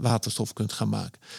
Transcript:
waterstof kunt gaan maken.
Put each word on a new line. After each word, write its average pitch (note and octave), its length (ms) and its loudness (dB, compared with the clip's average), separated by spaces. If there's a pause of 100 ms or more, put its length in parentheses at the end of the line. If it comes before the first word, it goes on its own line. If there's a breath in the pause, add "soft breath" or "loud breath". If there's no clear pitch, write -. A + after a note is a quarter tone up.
waterstof A2+ 520 2
kunt G#2+ 200 -2
gaan G#2+ 160 0
maken. G#2+ 320 -2 (180 loud breath)